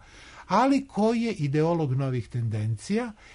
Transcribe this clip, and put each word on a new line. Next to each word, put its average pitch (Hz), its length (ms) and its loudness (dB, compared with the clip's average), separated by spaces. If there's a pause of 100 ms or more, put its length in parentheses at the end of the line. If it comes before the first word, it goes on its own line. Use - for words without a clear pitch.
(480)
ali 269 400 2
koji 226 340 2
je 233 120 -2
ideolog 151 600 0
novih 131 340 -2
tendencija 117 840 -4 (240)